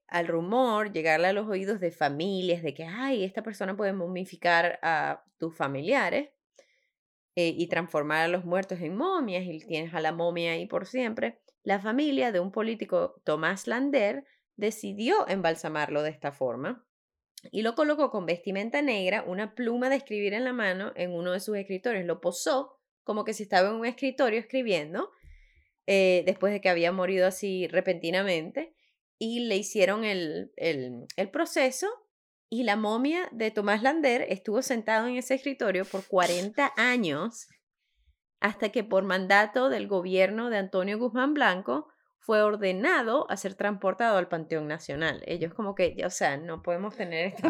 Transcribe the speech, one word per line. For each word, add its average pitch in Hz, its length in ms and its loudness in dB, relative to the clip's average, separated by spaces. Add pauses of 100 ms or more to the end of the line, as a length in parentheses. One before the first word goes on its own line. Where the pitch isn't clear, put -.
al 170 200 -2
rumor 208 680 2
llegarle 160 340 4
a 196 60 4
los 208 140 -2
oídos 196 320 -2
de 175 120 0
familias 170 720 0
de 147 140 -4
que, 160 80 -12
"Ay, 226 400 -2
esta 190 180 -6
persona 196 340 -6
puede 196 180 -2
momificar 175 920 0
a 147 400 0 (160)
tus 165 160 -6
familiares, 180 760 0 (1040)
eh, 170 220 2
y 170 100 0
transformar 160 580 0
a - 20 2
los 175 180 0
muertos 185 360 -2
en 170 140 -6
momias 254 500 -2
y 160 140 -8
tienes 160 360 -6
a 160 60 -2
la 156 100 0
momia 170 400 0
ahí 170 160 -4
por 190 180 -4
siempre", 233 560 -4 (220)
la 196 160 0
familia 254 520 0
de 185 80 2
un 190 120 -2
político, 214 760 -2
Tomás 160 400 0
Lander, 254 580 0 (320)
decidió 208 720 0
embalsamarlo 156 760 0
de 151 80 -2
esta 147 200 -6
forma 135 540 -4 (680)
y 208 120 -2
lo 233 100 0
colocó 302 380 2
con 185 160 -4
vestimenta 196 560 -2
negra, 202 420 0
una 202 300 -6
pluma 247 340 0
de 269 60 2
escribir 208 400 -2
en 240 100 -2
la 254 80 -2
mano 202 420 -2
en 180 160 -4
uno 175 200 -2
de 190 80 -2
sus 208 180 -4
escritorios. 196 480 -4
Lo 170 160 -2
posó 262 580 -2 (240)
como 208 220 -2
que 220 80 -4
si 214 100 -8
estaba 196 260 4
en 220 60 -4
un 226 100 -4
escritorio 247 540 0
escribiendo, 220 720 -2 (760)
eh, 185 400 6
después 190 280 2
de 196 80 -4
que 190 80 4
había 170 220 4
morido 185 360 2
así 190 400 -2
repentinamente, 185 1040 0 (460)
y 233 220 -2
le 220 160 0
hicieron 208 480 2
el, 180 500 -2
el, 127 500 -4 (100)
el 196 140 -2
proceso, 320 580 0 (640)
y 240 140 -2
la 208 140 2
momia 254 540 0
de 220 200 -2
Tomás 208 320 0
Lander 269 460 2
estuvo 208 340 -2
sentado 220 440 0
en 247 100 -2
ese 254 180 -2
escritorio 220 500 0
por 190 220 -6
cuarenta 185 720 2
años, 220 680 0 (920)
hasta 208 300 0
que 214 140 -2
por 196 200 2
mandato 202 640 4
del 202 180 -2
gobierno 190 640 2
de 220 80 0
Antonio 190 400 -2
Guzmán 254 380 0
Blanco 262 520 0 (300)
fue 214 240 2
ordenado 214 880 2
a 190 80 -4
ser 196 160 -6
transportado 202 640 0
al 180 120 0
Panteón 160 380 -4
Nacional. 151 600 -4
Ellos 165 260 -4
como 202 220 -6
que, 175 200 2
ya, 175 120 -2
o - 20 0
sea, 151 280 0
no 165 260 -10
podemos 185 320 -2
tener 175 320 -4
esta - 220 -2